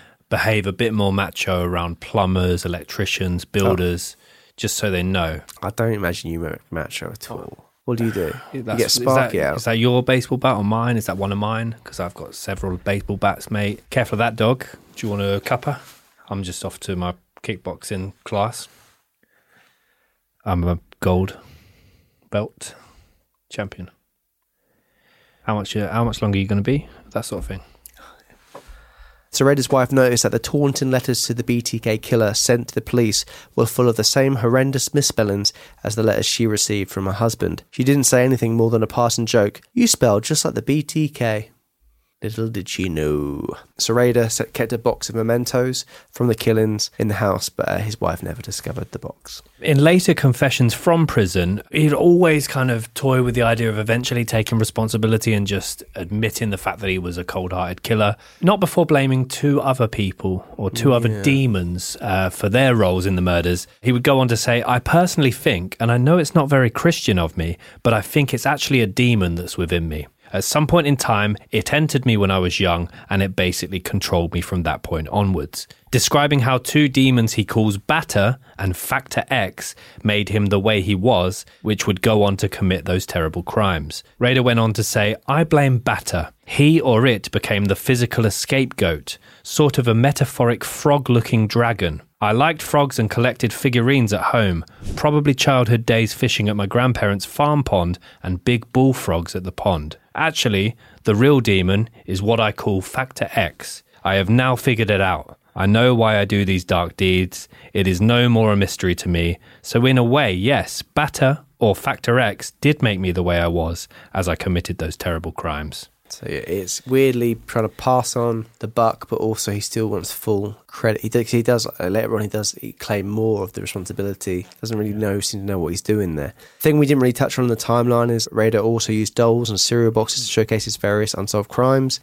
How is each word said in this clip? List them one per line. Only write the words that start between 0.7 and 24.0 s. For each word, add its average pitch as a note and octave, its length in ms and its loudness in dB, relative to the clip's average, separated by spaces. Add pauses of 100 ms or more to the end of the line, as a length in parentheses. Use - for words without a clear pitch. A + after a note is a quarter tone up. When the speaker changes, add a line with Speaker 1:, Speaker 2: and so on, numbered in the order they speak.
Speaker 1:
bit A#2 180 -2
more G2+ 220 2
macho F#2+ 500 -2
around F2 360 -4
plumbers, F#2 640 0
electricians, F2+ 800 -4
Speaker 2:
Oh. - 60 -20
Speaker 1:
builders, F2+ 680 -2 (400)
just - 180 -6
so G#2+ 140 -4
they F2+ 140 -2
know. E2+ 380 -2 (200)
Speaker 2:
I F#2+ 80 -6
don't A2+ 240 -2
imagine F2+ 380 -6
you E2 80 -6
ma-, D#2 160 -8 (160)
macho - 400 -8
at - 180 -18
all. - 360 -16 (200)
What A#2+ 140 -2
do A#2 60 0
you A2+ 60 0
do? F#2 220 -4 (100)
Speaker 1:
<sighs> - 80 -20
Speaker 2:
You C3 120 -10
Speaker 1:
That's, A2 160 -6
Speaker 2:
get A2+ 80 0
Speaker 1:
is - 80 0
that, B2 80 -4
Speaker 2:
Sparky B2+ 400 2
out. C#2 140 -2
Speaker 1:
is - 80 -8
that A2+ 120 0
your B2 240 2
baseball B2+ 380 0
bat B2+ 180 2
or G#2+ 60 -2
mine? A2+ 340 0
Is G#2+ 80 -4
that F#2 120 -6
one G2 140 -4
of G2+ 60 -2
mine? A2+ 460 -4
'Cause - 160 -14
I've F2+ 160 -8
got - 180 -16
several F#2+ 440 -6
baseball G2+ 400 -4
bats, - 340 -2
mate. G#2 400 -4
Careful B2 240 0
of - 20 -2
that A2+ 180 0
dog. A#2 300 2 (300)
Do - 100 -10
you G#2 60 -4
want G2+ 100 -4
a G2 240 -2
cuppa? C3 320 -2 (500)
I'm G2 140 -6
just F#2 240 -10
off - 160 -12
to G2 140 -6
my F2+ 180 -4 (300)
kickboxing F#2+ 680 -10 (100)
class. G#2+ 440 -4 (1800)
I'm F2+ 200 0
a F2 160 0 (220)
gold F#2 360 0 (920)
belt - 420 -8 (800)
champion. G2 400 -10 (1500)